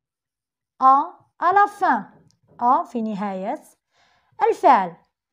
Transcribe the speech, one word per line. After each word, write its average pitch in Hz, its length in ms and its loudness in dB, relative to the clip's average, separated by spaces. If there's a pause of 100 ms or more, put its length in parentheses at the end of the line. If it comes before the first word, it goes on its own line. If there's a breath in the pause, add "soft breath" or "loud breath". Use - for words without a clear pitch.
(800)
à, 269 400 2 (200)
à 339 140 0
la 403 140 4
fin. 302 440 -4 (480)
À 254 260 0
في 233 180 -8
نهاية 208 600 -8 (800)
الفعل. 254 540 2 (360)